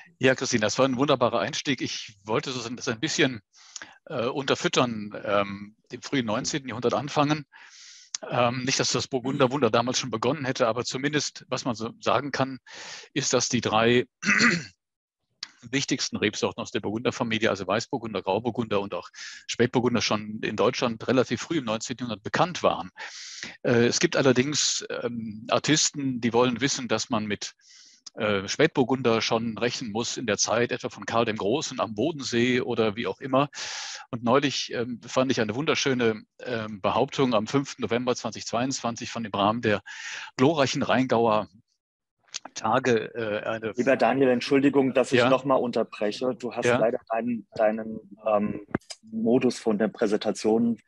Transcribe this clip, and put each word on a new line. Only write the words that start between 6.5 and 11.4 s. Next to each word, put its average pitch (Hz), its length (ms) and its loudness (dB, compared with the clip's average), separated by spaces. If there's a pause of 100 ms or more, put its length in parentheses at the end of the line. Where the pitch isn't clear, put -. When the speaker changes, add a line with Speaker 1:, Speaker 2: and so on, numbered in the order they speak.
Speaker 1:
Jahrhundert 117 260 0
anfangen. 147 520 0 (840)
Ähm, 123 360 0
nicht, 135 160 0
dass 131 100 0
das 123 160 -2
Burgunderwunder 131 640 2
damals 120 260 0
schon 123 140 -4
begonnen 117 320 0
hätte, 127 240 0
aber 117 160 0
zumindest, 147 640 -4